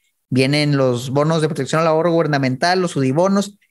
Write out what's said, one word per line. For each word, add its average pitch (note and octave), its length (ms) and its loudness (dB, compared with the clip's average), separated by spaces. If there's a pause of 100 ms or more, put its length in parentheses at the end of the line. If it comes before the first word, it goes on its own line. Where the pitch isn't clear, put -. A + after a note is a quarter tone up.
(300)
vienen C#3+ 460 2
los B2+ 360 0
bonos D3+ 300 0
de D#3 60 0
protección D3 320 -4
al E3 80 2
ahorro D#3+ 240 2
gubernamental, D#3 720 0
los F3 100 -4
sudibonos. F3+ 640 0 (140)